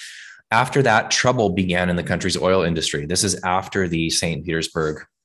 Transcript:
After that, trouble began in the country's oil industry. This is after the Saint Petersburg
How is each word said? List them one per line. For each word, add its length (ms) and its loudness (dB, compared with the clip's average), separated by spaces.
After 320 2
that, 300 4
trouble 380 2
began 380 0
in 60 2
the 80 -2
country's 340 -2
oil 260 2
industry. 440 -2
This 160 0
is 220 0
after 420 0
the 240 0
Saint 340 -2
Petersburg 600 -2